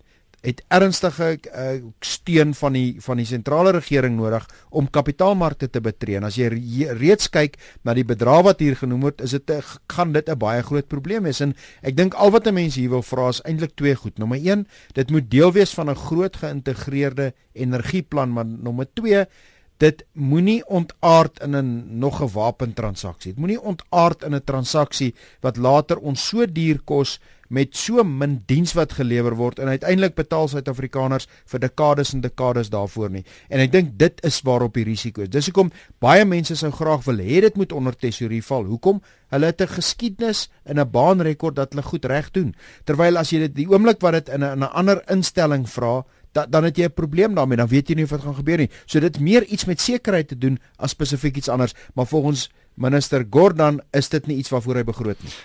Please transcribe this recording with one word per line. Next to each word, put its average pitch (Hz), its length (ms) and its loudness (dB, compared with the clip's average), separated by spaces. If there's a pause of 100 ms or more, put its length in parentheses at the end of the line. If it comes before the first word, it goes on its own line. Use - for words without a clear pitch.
(460)
het - 240 -6
ernstige, 170 720 2 (140)
eh, 131 280 -6 (200)
steun 151 540 2
van 139 180 -2
die, 127 280 0
van 127 160 -4
die 117 80 -2
sentrale 143 460 2
regering 135 460 0
nodig 110 280 -2 (260)
om 143 200 -2
kapitaalmarkte 156 800 0
te 120 100 -4
betree. 107 360 -4
En 101 80 -4
as 104 120 -6
jy 123 120 2
re-, 120 440 -4
reeds 156 380 2
kyk 151 260 0 (260)
na 117 120 0
die 127 100 2
bedrag 120 380 4
wat 190 180 4
hier 143 160 2
genoem 127 240 -4
word, 143 200 -4
is 123 100 -6
dit 139 200 -4
'n, 147 120 -4 (260)
gaan 170 240 -2
dit 156 160 0
'n 151 100 -4
baie 113 240 0
groot 143 240 -4
probleem 170 360 -6
wees. 147 180 -2
En 139 140 -2 (280)
ek 131 140 -4
dink 180 180 2
al 202 160 6
wat 220 160 6
'n 208 80 2
mens 170 200 0
hier 127 160 0
wil 123 120 0
vra 127 260 -2
is 120 120 -4
eintlik 160 340 -6
twee 139 200 2
goed. 110 240 -10
Nommer 117 280 -4
een, 202 200 0 (260)
dit 131 180 -2
moet 143 200 0
deel 160 220 8
wees 190 220 4
van 156 140 -4
'n 135 80 -2
groot 180 400 -4
geïntegreerde 139 960 -4 (200)
energieplan, 127 800 -2
maar 117 140 -4
nommer 120 480 -8
twee, 202 320 2 (540)
dit 151 340 4
moenie 170 540 2
ontaard 165 760 2
in 143 140 -4
'n, 117 420 -4
nog 139 220 -2
'n 123 120 -4
wapentransaksie. 107 1000 -6
Dit 113 60 -14
moenie 196 220 -4
ontaard 170 640 0
in 147 120 -4
'n 139 100 -2
transaksie 135 680 -2 (260)
wat 123 160 -2
later 143 420 2
ons 139 300 -6
so 233 180 0
duur 160 380 0
kos 143 340 -2 (300)
met 135 280 -2
so 233 280 0
min 139 420 -2
diens 165 260 2
wat 160 200 0
gelewer 120 440 -2
word 120 220 -4
en 135 100 -4
uiteindelik 185 460 0
betaal 160 340 -2
Suid-Afrikaners 131 800 -4 (160)
vir 127 160 -8
dekades 143 540 0
en 131 60 -4
dekades 123 500 -2
daarvoor 101 400 -4
nie. 95 140 -10 (240)
En 135 120 0
ek 131 120 2
dink 151 260 2
dit 170 260 2
is 147 180 -2
waarop 123 320 0
die 113 100 -2
risiko 107 380 -6
is. 95 60 -8
Dis 143 180 -2
hoekom 185 240 2 (300)
baie 170 240 8
mense 170 320 0
sou 151 140 -2
graag 156 340 -2
wil 127 120 0
hê 107 240 2
dit 214 160 4
moet 190 160 -2
onder 127 240 -4
tesourier 113 460 -4
val. 127 220 -4
Hoekom? 180 380 0 (260)
Hulle 143 180 0
het 170 140 0
'n 185 60 0
geskiedenis 214 800 -6 (160)
en 147 160 -2
'n 123 100 0
baanrekord 156 640 2
dat 139 180 -4
hulle 143 100 -6
goed 156 220 -8
reg 139 260 -4
doen. 151 240 -2 (300)
Terwyl 170 340 2
as 151 120 -2
jy 160 80 0
dit, 151 160 -2
die 147 140 -4
oomblik 208 320 4
wat 175 120 4
dit 156 160 -2
in 139 120 -4
'n, 139 120 -2
in 135 60 -6
'n 135 140 -2
ander 190 380 2
instelling 151 580 0
vra, 120 360 -2 (280)
da-, 147 160 -2
dan 156 160 2
het 165 120 0
jy 175 80 2
'n 170 100 -2
probleem 175 400 0
daarmee, 131 220 0
dan 120 120 2
weet 139 200 2
jy 170 60 2
nie 156 100 0
of 139 60 -4
dit 143 100 -6
gaan 143 140 -8
gebeur 156 240 0
nie. 139 120 2 (160)
So 160 140 0
dit 160 140 0
het 143 80 -4
meer 208 220 6
iets 208 200 -6
met 180 160 -4
sekerheid 202 480 -2
te 127 100 -12
doen 131 200 0 (200)
as 139 120 -4
spesifiek 139 460 -4
iets 139 120 -8
anders, 123 260 0 (200)
maar 127 120 -2
volgens 147 440 0 (260)
minister 135 540 0
Gordhan 156 500 4 (120)
is 139 160 0
dit 151 180 -4
nie 147 100 -4
iets 135 140 -6
waarvoor 123 240 -2
hy 123 100 -2
begroot 110 380 -6
nie. 67 80 -14 (140)